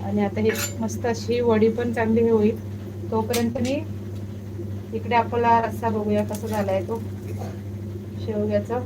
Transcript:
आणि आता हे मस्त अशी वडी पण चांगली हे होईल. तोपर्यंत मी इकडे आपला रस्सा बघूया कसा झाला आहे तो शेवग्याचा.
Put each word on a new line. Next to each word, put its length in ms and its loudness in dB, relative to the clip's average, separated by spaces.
आणि 220 0
आता 140 -2
हे 100 4
मस्त 260 -4
अशी 340 0
वडी 300 6
पण 240 0
चांगली 300 4
हे 60 4
होईल. 280 4
तोपर्यंत 460 2
मी 260 0
इकडे 220 -2
आपला 460 4
रस्सा 280 -2
बघूया 340 2
कसा 240 -4
झाला 240 0
आहे 160 0
तो 140 -4
शेवग्याचा. 500 0